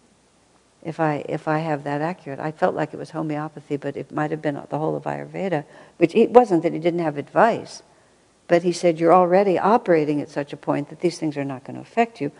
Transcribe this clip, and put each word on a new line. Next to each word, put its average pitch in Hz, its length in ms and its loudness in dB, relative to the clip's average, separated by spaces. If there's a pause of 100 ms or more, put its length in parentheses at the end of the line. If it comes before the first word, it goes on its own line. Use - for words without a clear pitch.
(840)
if 160 160 -10
I, 151 280 -2
if - 200 -6
I 156 120 -2
have 151 240 -4
that 147 180 -6
accurate." 156 380 -8
I 156 120 -6
felt 180 240 -2
like 151 180 -4
it 160 40 -12
was - 140 -12
homeopathy, 151 640 -8
but 139 200 -8
it - 140 -12
might 151 200 -4
have 156 100 -6
been 147 280 -4
the 143 80 -6
whole 156 180 -2
of 143 80 -8
Ayurveda, 147 600 -6 (340)
which 165 180 2
it 226 160 4
wasn't 208 320 8
that 160 100 0
he 156 60 -4
didn't 170 200 0
have 156 180 -2
advice, 143 640 0 (640)
but 175 160 4
he 180 80 2
said, 170 280 0
"You're 165 140 6
already 185 440 4
operating 165 640 2
at 131 80 -8
such 143 240 -6
a 151 40 -12
point 143 320 -4
that 156 100 -18
these 170 180 -2
things 147 200 -4
are 139 80 -4
not 135 180 -8
gonna 127 180 -12
affect 226 400 -4
you." 143 180 -4